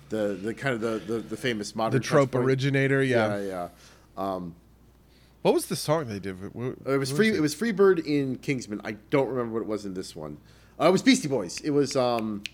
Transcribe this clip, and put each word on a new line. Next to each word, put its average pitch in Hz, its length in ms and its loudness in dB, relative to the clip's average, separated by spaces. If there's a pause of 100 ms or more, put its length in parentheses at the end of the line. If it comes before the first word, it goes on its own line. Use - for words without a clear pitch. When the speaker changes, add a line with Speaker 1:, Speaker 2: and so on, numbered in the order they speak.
Speaker 1:
the, 104 320 -2
the 110 140 -4
kind 139 180 -2
of 113 80 -4
the, 110 320 -4
the, 117 60 -2
the 107 180 -10
famous 110 380 -4
modern 113 240 0
Speaker 2:
The 110 40 -2
trope 139 280 4
Speaker 1:
touch 131 80 0
point. 123 80 2
Speaker 2:
originator, 135 560 2
yeah. 110 340 2
Speaker 1:
Yeah, 101 80 -6
yeah. 92 240 -6 (480)
Um, 92 380 -4 (880)
Speaker 2:
What 196 100 4
was 330 140 -2
the 180 80 -6
song 151 320 0
they 104 120 -6
did? 95 180 -8
Wh-, 95 140 -12
wh-, - 380 -6
Speaker 1:
it 135 80 2
was 135 140 -2
Speaker 2:
what 143 60 -4
Speaker 1:
Free-, 214 120 6
Speaker 2:
was 214 60 2
it? - 20 0
Speaker 1:
it 156 40 2
was 151 140 2
Freebird 190 500 4
in 139 320 0
Kingsman. 110 460 -4
I 110 100 -6 (180)
don't 139 160 4
remember 117 260 -4
what 113 80 -2
it 90 60 -6
was 104 180 -4
in 98 80 -8
this 92 220 -8
one. 76 220 -12 (420)
Uh, 139 80 6
it 180 40 8
was 190 120 4
Beastie 262 240 4
Boys. 110 340 -4
It - 80 -4
was, 139 260 2
um, 113 460 0 (120)